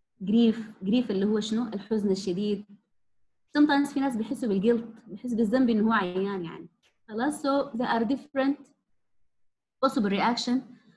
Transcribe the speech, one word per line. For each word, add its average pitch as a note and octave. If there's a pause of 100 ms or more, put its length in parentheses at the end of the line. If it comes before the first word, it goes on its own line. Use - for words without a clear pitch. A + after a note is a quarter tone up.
(240)
grief، A3 (280)
grief A#3
اللي G3
هو G#3+
شنو؟ A3
الحزن G#3
الشديد. G3 (920)
Sometimes C#4+
في C#4
ناس C4+
بيحسوا A3
بالجلد، A3 (120)
بيحس A#3+
بالذنب A#3
إنه A3
هو A3
عيان F#3+
يعني. E3 (420)
خلاص، A#3+
so C#4
there B3
are A3+
different C4+ (1300)
possible A3+
reaction. A#3+ (380)